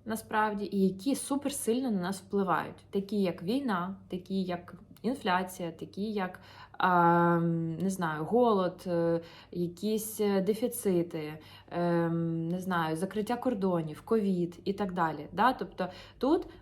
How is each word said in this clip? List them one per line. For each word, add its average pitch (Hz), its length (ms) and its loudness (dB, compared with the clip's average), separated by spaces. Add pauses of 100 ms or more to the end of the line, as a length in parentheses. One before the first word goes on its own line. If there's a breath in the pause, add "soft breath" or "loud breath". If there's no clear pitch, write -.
насправді, 214 680 -2
і 196 100 2
які 190 340 2
суперсильно 269 760 -2
на 190 100 0
нас 190 200 -4
впливають. 165 680 -2
Такі, 196 320 -2
як 175 220 -2
війна, 196 520 -2 (120)
такі, 190 360 -4
як 175 320 -6 (260)
інфляція, 185 720 -2
такі, 165 300 -10
як, 202 380 -4 (380 loud breath)
а, 175 640 6 (400)
не 190 100 0
знаю, 160 340 -2
голод, 190 640 4
е, 170 340 2 (300 loud breath)
якісь, 208 720 -2
е, 202 200 2
дефіцити, 175 1000 0 (320 loud breath)
ем, 165 760 0
не 180 120 -2
знаю, 170 360 0
закриття 202 400 -2
кордонів, 190 680 0
ковід 190 640 0
і 202 80 0
так 196 200 -4
далі. 160 380 -2
Да? 220 220 4
Тобто 180 340 -6 (300 loud breath)
тут 320 300 2 (140 loud breath)